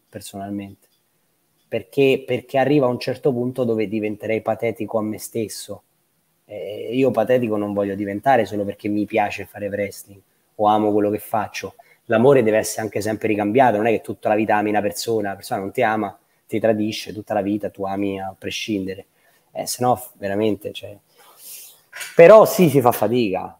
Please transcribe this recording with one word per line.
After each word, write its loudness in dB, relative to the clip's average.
personalmente. -14
Perché, 0
perché -4
arriva 2
un -2
certo -2
punto -4
dove -2
diventerei -4
patetico -4
a -2
me -6
stesso. -10
Eh, -10
io 2
patetico 2
non -2
voglio -2
diventare 0
solo -4
perché -8
mi -2
piace -2
fare -10
wrestling -10
o 0
amo 4
quello 2
che -2
faccio. -8
L'amore 6
deve 2
essere -4
anche -6
sempre -4
ricambiato, 2
non 0
è 2
che 0
tutta -8
la 2
vita 0
ami 0
una -2
persona, -4
la -10
persona -8
non -8
ti -4
ama, -2
ti -6
tradisce -2
tutta -8
la 0
vita, -4
tu -10
ami -6
a -10
prescindere. -8
Eh, -8
se -6
no, 2
f-, -8
veramente, -4
cioè... -16
Però 12
sì, 4
si 4
fa 6
fatica, -2